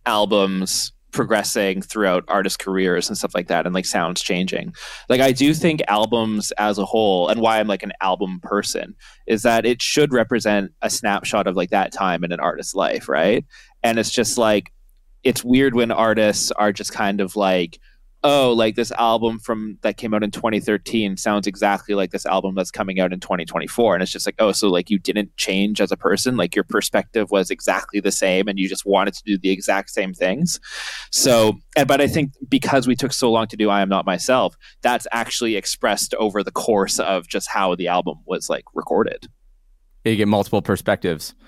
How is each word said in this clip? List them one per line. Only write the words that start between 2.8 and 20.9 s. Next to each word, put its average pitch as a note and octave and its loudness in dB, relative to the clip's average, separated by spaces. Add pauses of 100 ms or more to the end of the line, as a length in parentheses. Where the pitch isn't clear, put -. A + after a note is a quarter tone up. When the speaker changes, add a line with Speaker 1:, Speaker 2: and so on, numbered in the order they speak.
Speaker 1:
and G2+ -6
stuff - -6
like F2+ -4
that, E2+ 0
and, F2+ -4
like, F#2 -2
sounds F2 -2
changing. - -4 (340)
Like, B2+ 2
I C3+ 6
do C#3 2
think D#3 0
albums A2 0
as G#2 0
a G2 -2
whole, F#2+ 2
and A2 0
why A2+ 4
I'm, G#2+ 2
like, G2 -2
an G2+ -10 (100)
album F#2 -2
person, - -4 (320)
is G#2+ 0
that A2+ 2
it A#2+ 0
should D3 0
represent A2 0 (120)
a G#2+ -2
snapshot G2+ -2
of, F#2 0
like, F2+ -2
that G2 0
time F2+ -2
in E2+ -6
an E2+ -4
artist's D#2 -4
life, - -2
right? A#2+ 2 (380)
And A2+ 2
it's A2 -2
just, - -2
like, G#2+ 2 (540)
it's B2 2
weird B2+ 4
when A#2 2
artists G#2+ 2
are G#2 2
just G2+ -10
kind G2+ -2
of, F#2+ -6
like, F#2 0 (460)
"Oh, C#3 4
like, A2+ 2
this A#2 -2
album A2+ 2
from, A2 -6
that G#2+ 0
came A2 -6
out G#2+ 2
in G#2 -2
twenty G#2+ -2
thirteen G#2 0